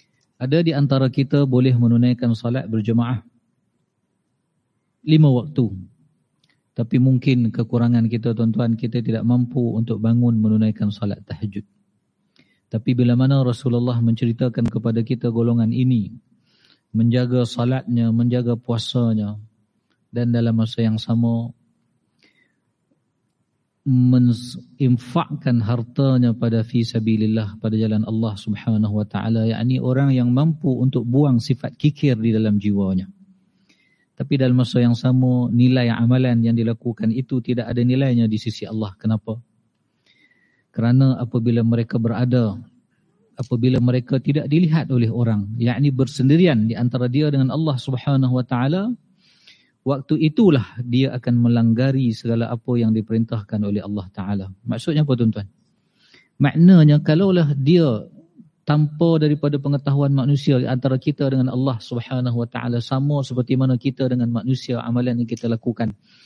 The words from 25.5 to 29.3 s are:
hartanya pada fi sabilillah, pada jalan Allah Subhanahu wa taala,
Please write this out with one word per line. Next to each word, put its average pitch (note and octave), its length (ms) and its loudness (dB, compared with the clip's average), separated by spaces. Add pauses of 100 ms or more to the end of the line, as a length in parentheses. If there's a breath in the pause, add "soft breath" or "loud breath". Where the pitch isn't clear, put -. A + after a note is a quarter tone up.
hartanya A#2+ 720 0
pada A2+ 240 0
fi A2+ 240 -2
sabilillah, A2 720 -2
pada A2 160 -4
jalan G#2+ 320 0
Allah A2 320 -4
Subhanahu G#2+ 640 -2
wa G#2 60 -4
taala, A2 420 -2